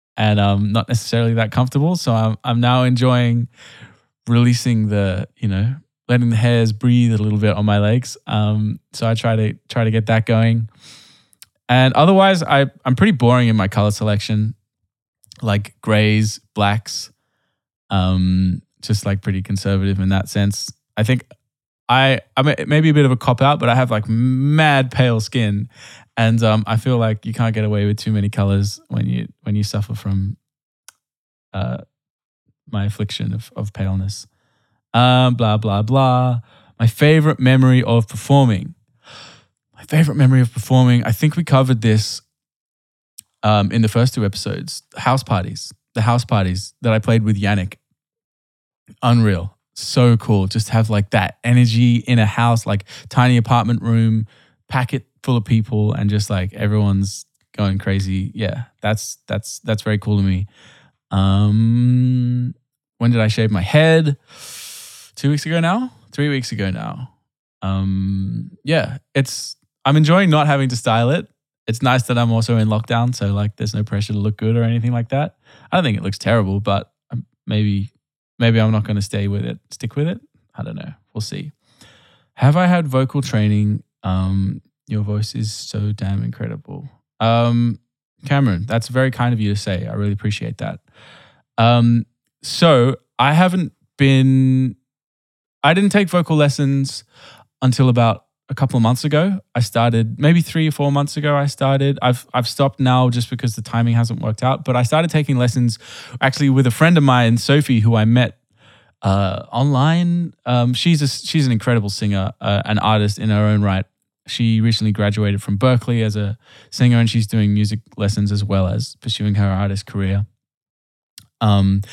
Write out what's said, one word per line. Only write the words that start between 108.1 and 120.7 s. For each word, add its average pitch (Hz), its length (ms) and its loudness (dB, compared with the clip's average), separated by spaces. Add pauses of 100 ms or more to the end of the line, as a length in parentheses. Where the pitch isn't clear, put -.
uh, 98 480 0
online. 160 800 0 (120)
Um, 123 280 0
she's 151 300 0
a, 139 40 0
she's - 380 -2
an 127 60 2
incredible 110 380 0
singer, 98 420 -2 (100)
uh, 101 240 -2
an 107 140 -2
artist 104 400 0
in 110 100 -2
her 104 160 2
own 104 160 2
right. 98 240 -2 (420)
She 113 320 0
recently 110 320 0
graduated 101 500 -2
from 101 160 -4
Berklee 120 460 0
as 104 140 -2
a 104 200 -4 (320)
singer, 123 280 2
and 117 120 4
she's 110 180 0
doing 104 260 2
music 104 260 0 (160)
lessons 101 360 0
as 104 120 -2
well 98 240 0
as 110 300 -6
pursuing 104 380 -2
her 101 120 2
artist 98 380 -2
career. 98 400 -2 (1160)